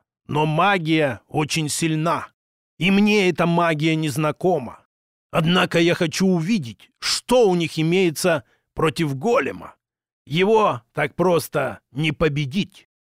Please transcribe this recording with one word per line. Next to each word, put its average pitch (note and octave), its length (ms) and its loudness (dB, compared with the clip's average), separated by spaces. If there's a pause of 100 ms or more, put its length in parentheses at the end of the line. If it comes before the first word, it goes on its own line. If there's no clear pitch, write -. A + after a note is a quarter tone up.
(260)
Но D3+ 200 0
магия D#3 840 0
очень D3+ 400 -4
сильна. D#3 600 -2 (500)
И F3+ 120 0
мне G3+ 380 4
эта E3+ 180 0
магия E3 480 0
незнакома. D3+ 920 -2 (440)
Однако E3+ 480 0
я E3+ 160 2
хочу F3+ 320 0
увидеть, E3+ 720 -2
что - 500 2
у F3+ 60 4
них E3 240 -2
имеется E3+ 680 0 (300)
против D3+ 420 -2
голема. C3 600 -4 (480)
Его F#3 580 2 (100)
так D3 220 -4
просто D3+ 680 -2 (100)
не D3+ 220 -4
победить. D3+ 760 -4 (200)